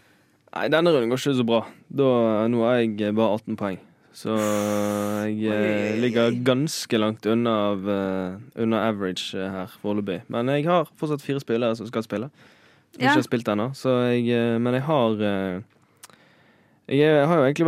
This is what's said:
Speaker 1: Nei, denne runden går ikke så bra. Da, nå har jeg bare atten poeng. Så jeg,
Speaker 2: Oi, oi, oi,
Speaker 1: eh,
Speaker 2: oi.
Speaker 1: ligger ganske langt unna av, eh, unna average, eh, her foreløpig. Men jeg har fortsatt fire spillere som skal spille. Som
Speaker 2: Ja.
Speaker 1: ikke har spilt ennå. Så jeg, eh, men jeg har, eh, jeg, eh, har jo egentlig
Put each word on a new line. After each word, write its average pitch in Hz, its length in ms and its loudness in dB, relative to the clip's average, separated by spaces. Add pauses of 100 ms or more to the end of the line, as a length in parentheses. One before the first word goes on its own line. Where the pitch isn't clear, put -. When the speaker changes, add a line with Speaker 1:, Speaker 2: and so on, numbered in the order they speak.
(540)
Speaker 1:
Nei, 87 160 -4
denne 165 240 4
runden 120 180 2
går 131 80 -2
ikke 139 200 0
så 120 80 4
bra. 117 160 2 (260)
Da, 117 580 2
nå 117 160 2
har 123 200 2
jeg 104 340 -2
bare 110 220 2
atten 110 200 -8
poeng. 95 200 -6 (360)
Så - 160 -8
jeg, 104 1040 -2
Speaker 2:
Oi, 107 140 -2
oi, - 20 0
oi, 104 140 0
Speaker 1:
eh, 104 260 0
Speaker 2:
oi. 107 80 -2
Speaker 1:
ligger 117 360 2 (120)
ganske 131 540 0
langt 107 260 -2
unna 117 280 2 (180)
av, 98 180 -4
eh, 95 460 -2 (260)
unna 113 240 0
average, 101 480 -4
eh, 95 160 -6
her 92 300 -10
foreløpig. 104 480 -4
Men 117 240 -2
jeg 147 160 0
har 175 160 2 (100)
fortsatt 151 300 -6
fire 139 180 -4
spillere 117 320 -2
som 113 140 -10
skal 117 160 -6
spille. 110 240 -6 (640)
Som - 80 -10
Speaker 2:
Ja. 254 100 2
Speaker 1:
ikke 302 80 6
har - 80 -4
spilt 117 240 -2
ennå. 104 240 -2
Så - 160 -2 (220)
jeg, 120 180 0
eh, 117 260 0
men 120 160 0
jeg 131 100 -2
har, 139 360 2
eh, 95 400 -2 (1300)
jeg, 139 140 2
eh, 151 260 4
har 175 80 4
jo 151 80 4
egentlig 151 240 2